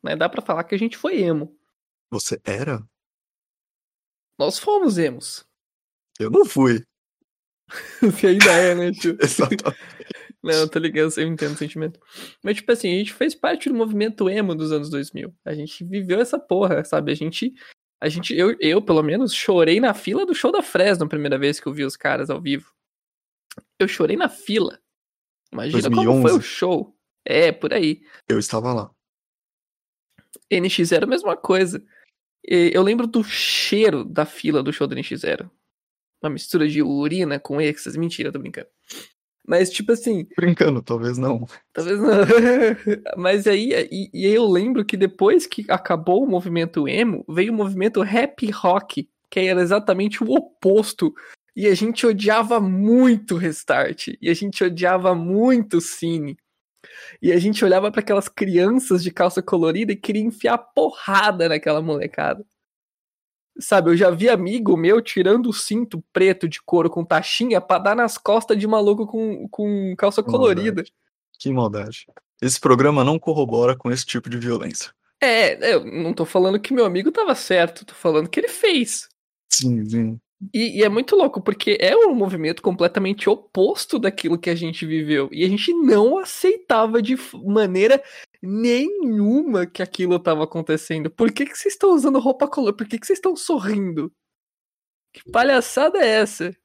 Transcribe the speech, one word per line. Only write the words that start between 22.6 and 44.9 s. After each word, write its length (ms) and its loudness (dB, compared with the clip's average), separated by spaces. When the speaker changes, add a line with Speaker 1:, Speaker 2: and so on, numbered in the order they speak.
Speaker 1:
Eu 80 2
chorei 280 -2
na 140 -2
fila. 500 -4
Imagina 380 -4
como 60 2
foi 60 2
o 20 2
Speaker 2:
Dois 200 4
mil 100 6
e 20 4
onze? 100 2
Speaker 1:
show. 500 -4
É, 260 2
por 220 -6
aí. 300 -2
Speaker 2:
Eu 80 2
estava 340 -4
lá. 200 -6
Speaker 1:
N 180 0
X 200 0
zero, 160 4
a 40 -4
mesma 260 -2
coisa. 480 0
E 240 4
eu 120 4
lembro 240 0
do 160 0
cheiro 840 0
da 220 -2
fila 340 -2
do 100 -4
show 140 -2
do 80 -6
N 100 -8
X 180 -10
zero. 280 -4
Uma 60 -4
mistura 380 -2
de 160 -2
urina 560 -2
com 200 -6
êxtase. 380 -4
Mentira, 340 -6
tô 80 -10
brincando. 280 -14
Mas, 220 2
tipo 220 -4
assim 440 -2
Speaker 2:
Brincando, 460 2
talvez 380 -4
não. 260 -2
Speaker 1:
Talvez 280 -4
não. 100 2
<laughs> 1080 4
Mas 300 0
aí, 260 2
e, 200 -8
e 140 -6
aí 80 4
eu 160 4
lembro 340 2
que 140 -4